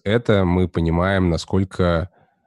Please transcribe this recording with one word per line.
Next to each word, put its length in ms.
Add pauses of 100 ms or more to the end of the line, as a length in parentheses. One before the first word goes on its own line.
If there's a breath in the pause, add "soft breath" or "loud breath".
это 420
мы 220
понимаем, 640
насколько, 800 (380 soft breath)